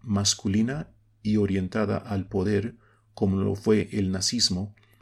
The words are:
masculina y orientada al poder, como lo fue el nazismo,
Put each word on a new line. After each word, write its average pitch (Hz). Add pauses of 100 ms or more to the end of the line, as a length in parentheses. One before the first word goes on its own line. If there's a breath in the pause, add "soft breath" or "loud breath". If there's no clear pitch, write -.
masculina 107 (340)
y 107
orientada 98
al 95
poder, 156 (360 soft breath)
como 98
lo 98
fue 107
el 95
nazismo, 98 (260 soft breath)